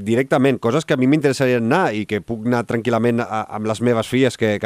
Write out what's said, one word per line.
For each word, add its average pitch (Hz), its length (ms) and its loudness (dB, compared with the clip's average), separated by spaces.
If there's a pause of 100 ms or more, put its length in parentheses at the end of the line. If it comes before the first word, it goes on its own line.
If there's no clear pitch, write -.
directament, 131 560 2
coses 127 300 -2
que 156 80 0
a - 20 -2
mi 127 80 2
m'interessaria 135 560 2
anar 143 320 2
i 107 160 -4
que 104 160 -2
puc 110 220 -6
anar 120 180 0
tranquil·lament 117 560 0
a, 107 220 -4 (160)
amb 107 100 -4
les 110 160 -4
meves 117 240 0
filles, 123 300 0
que, 107 180 0
que 101 80 -6